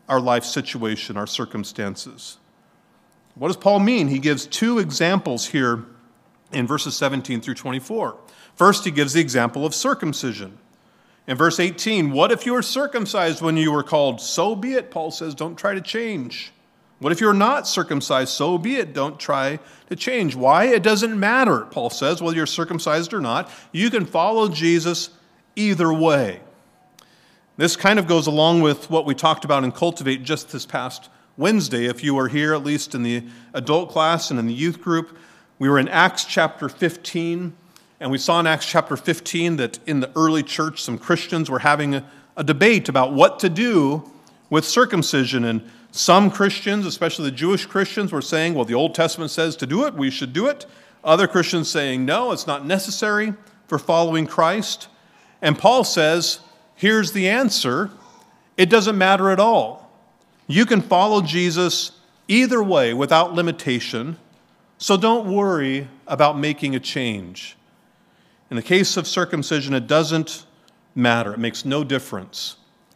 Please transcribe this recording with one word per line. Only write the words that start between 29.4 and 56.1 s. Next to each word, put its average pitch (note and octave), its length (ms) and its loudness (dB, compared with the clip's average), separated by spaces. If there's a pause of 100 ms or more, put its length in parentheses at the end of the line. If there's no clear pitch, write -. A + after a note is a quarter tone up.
about C#3+ 180 2
in B2+ 80 -2
Cultivate C3+ 520 -2
just C#3+ 280 -6
this C3 140 -12
past - 440 -10 (280)
Wednesday. C#3+ 480 0
If A#2+ 180 -4
you C#3+ 120 0
were C3 120 0
here, D3 260 0
at C#3+ 120 -4
least D3 280 -4
in B2 100 -4
the A#2+ 200 -4 (300)
adult D3+ 380 -2
class D#3+ 380 0
and C3 80 -2
in A#2 100 -2
the A#2 60 -2
youth D#3 280 -4
group, E3 360 -4 (400)
we C3+ 120 0
were C#3+ 100 6
in C3 80 2
Acts F3+ 380 2
chapter D#3 420 0
fifteen, E3+ 840 -4 (480)
and C3 100 -4
we C3+ 60 0
saw E3+ 240 2
in E3 60 4
Acts D#3 180 0
chapter D#3 320 0
fifteen E3+ 580 -2
that B2 300 -4
in D3 160 0
the B2+ 160 -4
early D#3+ 260 2
church, D#3 400 -6
some A#2+ 140 -6
Christians E3 520 -2
were B2+ 100 -2
having D3 360 2
a, C3 100 -6 (300)
a - 80 -6
debate D#3 460 4
about C3 240 2
what E3+ 260 6
to G3+ 80 0
do D#3+ 640 0 (400)
with D3+ 160 2
circumcision. C#3 800 2
And A2+ 240 -2 (220)
some F#3+ 380 4
Christians, G3+ 560 -2
especially D#3+ 400 -4
the C3+ 100 -4
Jewish F3 300 -2
Christians, G3 460 -4
were D3+ 100 -4
saying, E3 320 -2
"Well, C3+ 100 0
the A2+ 100 -4
Old D#3 220 0
Testament E3 360 -2
says E3 260 -2
to C3 100 -6
do G3 180 0
it, G#3 100 -4
we C3+ 140 -2
should C3 220 -8
do F#3 160 -2
it." C#4+ 180 -4 (380)
Other E3 240 4
Christians E3 420 0
saying, C3 360 -2
"No, G#3+ 260 0
it's D#3 160 -6
not C#3+ 180 -4
necessary G#3 680 -2 (340)
for D3+ 120 -2
following D#3+ 480 2
Christ." F3 600 0 (540)
And D3+ 160 2
Paul A#3+ 260 6
says, E3 560 0 (360)